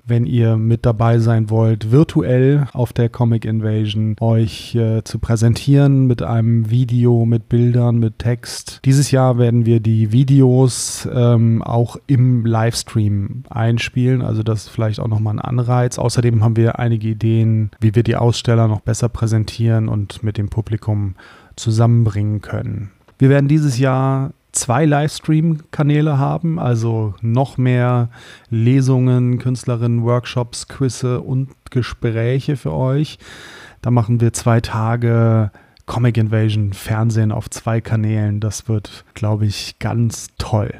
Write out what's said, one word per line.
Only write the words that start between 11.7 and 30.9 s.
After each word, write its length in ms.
im 400
Livestream 1040
einspielen, 720
also 220
das 220
ist 20
vielleicht 320
auch 80
nochmal 260
ein 60
Anreiz. 580
Außerdem 460
haben 100
wir 240
einige 300
Ideen, 720
wie 160
wir 80
die 100
Aussteller 540
noch 120
besser 280
präsentieren 800
und 340
mit 160
dem 120
Publikum 640
zusammenbringen 840
können. 500
Wir 100
werden 200
dieses 280
Jahr 540
zwei 340
Livestream-Kanäle 1300
haben, 440
also 600
noch 380
mehr 500
Lesungen, 880
Künstlerinnen, 680
Workshops, 640
Quizze 520